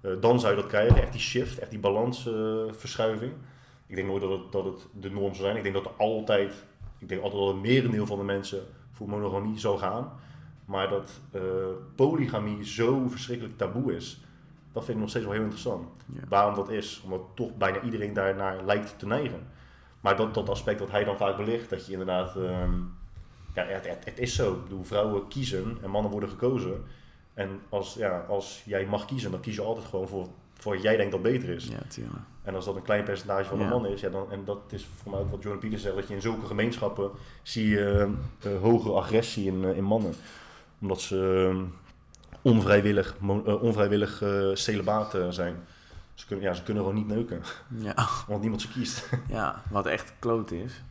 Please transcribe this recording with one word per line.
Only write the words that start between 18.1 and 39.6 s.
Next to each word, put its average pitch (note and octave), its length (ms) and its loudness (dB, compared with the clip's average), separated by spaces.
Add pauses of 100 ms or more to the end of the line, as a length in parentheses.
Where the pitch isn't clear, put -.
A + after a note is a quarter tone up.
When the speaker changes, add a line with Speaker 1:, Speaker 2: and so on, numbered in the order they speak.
Speaker 1:
daarnaar F#2+ 520 0
lijkt G#2 340 0
te G2 80 -8
neigen. B2 400 -2 (540)
Maar G2 140 6
dat, G#2+ 180 2
dat G2 160 0
aspect G2+ 300 0
wat F#2+ 120 -4
hij G#2 120 4
dan G2+ 140 0
vaak G2 200 2
belicht, A#2 320 -2
dat F2+ 160 -6
je F#2+ 60 -10
inderdaad, F#2 440 0
ehm, F2+ 380 0 (800)
ja, F#2 100 -2
het, F#2+ 240 -6
het, F2 180 -8
het - 140 -10
is B2 160 0
zo. G#2 180 2
Ik F2+ 100 -6
bedoel, F#2+ 200 -8
vrouwen G#2 440 2
kiezen A#2+ 540 -4
en F#2+ 80 -8
mannen G2+ 220 0
worden G2+ 180 -2
gekozen. G#2+ 540 0 (500)
En G2 260 -6 (100)
als, G2 240 -2
ja, F#2 360 0
als G2+ 360 -2
jij G2 200 0
mag G2+ 200 -2
kiezen, B2 260 -4
dan F2+ 80 -4
kies G#2+ 160 -6
je G#2+ 60 -4
altijd A2 260 -4
gewoon F#2+ 200 -2
voor, F#2+ 200 -6 (260)
voor - 200 -4
wat F#2+ 100 -2
jij A2 140 6
denkt G2 140 4
dat F#2 100 0
beter B2 280 2
is. E2+ 160 -4
Speaker 2:
Ja, A1 120 -6 (100)
tuurlijk. - 280 -10 (280)
Speaker 1:
En F#2+ 120 -6
als F#2 100 -4
dat G2 100 -2
een F#2+ 60 -8
klein G#2 220 2
percentage G2 460 -2
van G2 80 -2
de G#2 60 2
Speaker 2:
Ja. G2 60 2
Speaker 1:
mannen A2+ 220 2
is, G2 100 -4
ja, G2 80 -2
dan, G2 220 -6
en G2 140 -8
dat G2+ 140 -4 (100)
is - 180 -10 (140)
voor G2+ 100 -10
mij G2 100 -2
ook G2 100 -2
wat F#2+ 120 -6
Jordan G2+ 180 -4
Peterson G#2+ 240 -4
zegt, F#2+ 100 0
dat G2 120 -4
je G#2 80 -6
in G2 60 -4
zulke A2+ 240 -2
gemeenschappen G#2 640 0 (320)
zie G#2+ 280 0
je, G2+ 440 4 (260)
eh, G2+ 120 -4 (100)
hogere A2 340 6
agressie G#2 500 2
in, F#2 200 0